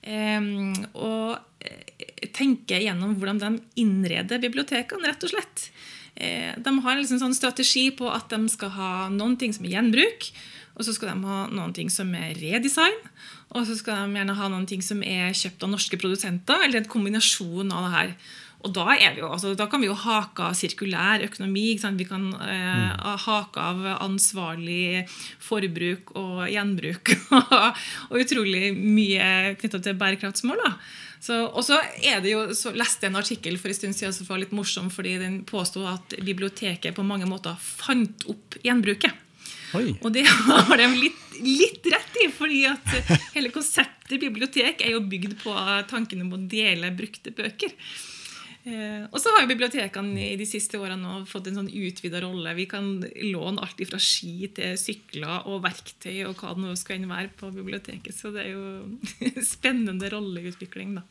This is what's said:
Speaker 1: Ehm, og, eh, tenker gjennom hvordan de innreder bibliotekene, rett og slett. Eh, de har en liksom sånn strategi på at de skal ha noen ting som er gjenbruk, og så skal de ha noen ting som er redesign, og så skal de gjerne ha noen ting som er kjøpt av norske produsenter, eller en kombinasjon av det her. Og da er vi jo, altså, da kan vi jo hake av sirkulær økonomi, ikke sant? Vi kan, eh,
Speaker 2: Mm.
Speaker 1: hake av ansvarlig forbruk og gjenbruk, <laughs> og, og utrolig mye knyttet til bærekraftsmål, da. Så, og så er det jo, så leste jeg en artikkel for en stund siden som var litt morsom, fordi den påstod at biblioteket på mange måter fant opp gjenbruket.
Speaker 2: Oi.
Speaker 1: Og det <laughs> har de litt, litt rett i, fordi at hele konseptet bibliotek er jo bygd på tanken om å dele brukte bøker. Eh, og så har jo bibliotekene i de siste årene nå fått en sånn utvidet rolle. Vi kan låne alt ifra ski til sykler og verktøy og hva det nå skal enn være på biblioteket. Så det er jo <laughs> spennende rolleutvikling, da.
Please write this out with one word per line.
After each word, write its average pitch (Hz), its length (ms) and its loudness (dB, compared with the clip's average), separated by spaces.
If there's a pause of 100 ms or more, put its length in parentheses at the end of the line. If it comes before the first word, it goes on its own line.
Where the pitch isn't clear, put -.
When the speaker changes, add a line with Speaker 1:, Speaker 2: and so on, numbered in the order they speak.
Speaker 1:
Ehm, 208 880 -2
og, 220 460 -4 (220)
eh, - 720 -12
tenker 262 480 2
gjennom 202 380 0
hvordan 196 240 0
de 226 400 -2
innreder 190 580 2
bibliotekene, 254 640 -2
rett 302 200 0
og 349 100 -2
slett. - 360 -6 (460)
Eh, - 400 -4
de 269 240 2
har 254 140 2
en 285 80 2
liksom 254 180 2
sånn 254 160 2
strategi 262 560 2
på 262 220 -6
at 226 160 -4
de 220 180 0
skal 202 220 -2
ha 190 400 -4
noen 208 280 2
ting 247 140 -2
som 185 140 -6
er 180 160 -2
gjenbruk, 262 480 4 (480)
og 226 80 -4
så 226 80 -2
skal 214 160 -6
de 190 180 -4
ha 196 200 -4
noen 180 260 -4
ting 170 160 -4
som 185 260 0
er 160 200 -6
redesign, 240 600 2 (560)
og 240 140 -2
så 220 100 -4
skal 208 320 -4
de 202 120 -2
gjerne 196 160 0
ha 202 120 -2
noen 185 200 -2
ting 185 140 -4
som 202 220 -2
er 185 300 0
kjøpt 185 300 -4
av 190 60 0
norske 196 300 0
produsenter, 190 640 2
eller 262 140 4
en 214 80 0
kombinasjon 196 880 2
av 180 160 0
det 170 80 2
her. 180 180 2 (500)
Og 196 80 -4
da 180 220 0
er 165 180 8
vi 135 80 -6
jo, 160 80 -4
altså, 190 260 -2
da 208 120 2
kan 277 120 0
vi 240 80 4
jo 196 60 0
hake 214 480 0
av 175 160 0
sirkulær 196 640 2
økonomi, 202 540 0
ikke 214 60 -4
sant? 202 180 -2
Vi 185 60 -2
kan, 190 280 -4
eh, 185 640 0
Speaker 2:
Mm. 202 240 -4
Speaker 1:
hake 214 380 -2
av 180 260 -2 (180)
ansvarlig 180 1040 0 (340)
forbruk 175 760 -2
og 180 340 -4
gjenbruk, 202 640 0 (100)
<laughs> - 100 0
og, 247 440 8 (340)
og 240 80 0
utrolig 202 580 2
mye 190 840 4
knyttet 202 240 -2
til 202 100 0
bærekraftsmål, 202 680 0
da. 285 80 2 (500)
Så, 233 160 -2 (160)
og 247 100 0
så 294 140 6 (260)
er 240 180 4
det 196 100 2
jo, 220 100 2 (120)
så 202 200 -2
leste 226 320 0
jeg 190 60 2
en 196 100 0
artikkel 185 360 -4
for 190 120 -6
en 196 40 -2
stund 196 220 -4
siden 190 180 -4
som 185 140 -8
var 185 120 -4
litt 190 120 -6
morsom, 202 380 -2
fordi 185 280 -4
den 185 260 -2
påstod 190 420 -4
at 185 380 -6
biblioteket 185 720 -4
på 196 100 -2
mange 196 220 -2
måter 180 300 -4
fant - 720 -2
opp - 360 -10
gjenbruket. 233 500 4 (600)
Speaker 2:
Oi. 175 280 0
Speaker 1:
Og 226 100 0
det 262 140 4
<laughs> - 20 12
har 226 500 8
de 240 100 8
litt, 254 540 2
litt 277 440 4
rett - 320 0
i, 427 120 6
fordi 277 360 2
at 262 320 0 (360)
hele 269 180 0
konseptet - 680 0
bibliotek 269 640 0
er 233 100 2
jo 226 100 2
bygd 196 420 -4
på 214 100 -4 (340)
tanken 220 340 -4
om 180 120 -4
å 190 140 -6
dele 185 440 2
brukte 185 400 -8
bøker. - 420 -6 (920)
Eh, 214 400 -8 (100)
og 294 80 -4
så 453 80 4
har 427 140 8
jo 240 80 2
bibliotekene 202 800 0
i 202 60 -4
de 214 80 -4
siste 214 360 -4
årene 190 160 -6
nå 185 300 -8
fått 185 240 -8
en 202 80 -4
sånn 196 100 -4
utvidet 180 540 -6
rolle. 175 320 -6
Vi 185 100 -4
kan 202 220 -6 (340)
låne 190 400 -2
alt 185 180 -10
ifra 190 220 -6
ski 180 460 0
til 185 260 -4
sykler 175 720 -6
og 196 160 -6
verktøy 185 640 -8
og 190 80 -6
hva 185 220 -10
det 190 80 -4
nå 185 100 -6
skal 180 240 -8
enn 190 100 -6
være 180 220 -6
på 196 240 -14
biblioteket. 190 640 -12
Så 214 160 -10
det 202 140 -8
er 190 80 -8
jo 202 880 -6
<laughs> - 100 0
spennende 202 560 0
rolleutvikling, 190 880 -8
da. 175 140 -12